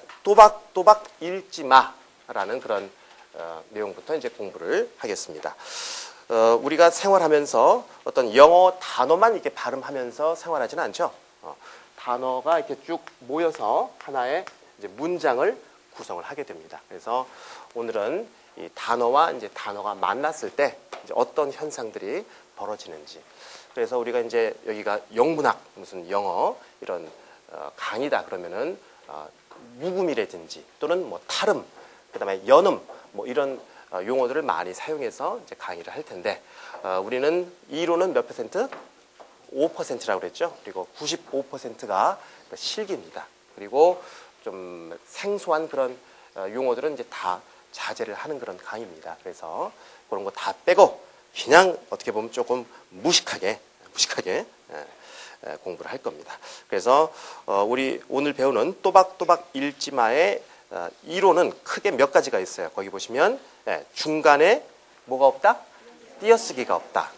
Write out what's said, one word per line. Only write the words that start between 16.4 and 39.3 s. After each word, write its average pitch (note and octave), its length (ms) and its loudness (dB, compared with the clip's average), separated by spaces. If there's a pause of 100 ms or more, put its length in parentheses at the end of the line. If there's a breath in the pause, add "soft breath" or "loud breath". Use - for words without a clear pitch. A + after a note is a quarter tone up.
됩니다. D#2+ 480 -16
그래서 A#2 360 -4 (480 loud breath)
오늘은 A#2 540 -4 (300 soft breath)
이 E2+ 160 -14
단어와 B2 560 2
이제 A2 240 -8
단어가 G2+ 400 -8
만났을 G#2 560 -2
때 - 260 0 (280)
이제 - 120 -10
어떤 C#3 360 0
현상들이 B2+ 720 -8 (300 loud breath)
벌어지는지. E2 640 -12 (540 loud breath)
그래서 A#2+ 240 -2
우리가 A#2+ 240 0
이제 A2+ 340 0 (120)
여기가 G#2+ 340 -4 (140)
영문학, C#3+ 440 4 (160)
무슨 F2+ 360 -14
영어 G2+ 480 0 (240 loud breath)
이런 E2 280 -8 (420 loud breath)
어, D2 240 -14
강의다 A#2+ 480 -4
그러면은, G2 540 -8 (300 soft breath)
어, D2+ 200 -16 (480)
묵음이라든지 C3+ 880 -6 (160)
또는 E3 280 -2
뭐, E2+ 180 -12
탈음, F#3 380 -2 (480 loud breath)
그다음에 F#2+ 340 -4
연음, D3 340 6 (320 loud breath)
뭐, G2+ 140 -10
이런, C3 340 -4 (300 loud breath)
어, F#2 140 -6
용어들을 C3 380 -2
많이 F2+ 320 -4
사용해서 D3+ 720 -8
이제 - 140 -18
강의를 F2 360 -12
할 C#3+ 80 -12
텐데, G2 400 -8 (400 loud breath)
어, F#2 220 -2
우리는 D3+ 480 -2 (160)
이론은 E3+ 460 0
몇 - 120 0
퍼센트? F3 420 -6 (840)